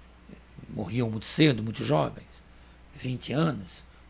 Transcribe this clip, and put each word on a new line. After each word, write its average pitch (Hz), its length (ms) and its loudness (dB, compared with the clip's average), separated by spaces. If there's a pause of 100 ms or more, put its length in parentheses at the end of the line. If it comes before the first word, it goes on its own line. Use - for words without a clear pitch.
(680)
morriam 113 400 -2
muito 110 160 -4
cedo, 143 360 6
muito 110 220 -4
jovens, 135 600 0 (520)
vinte 127 360 -6
anos, 123 520 -2 (260)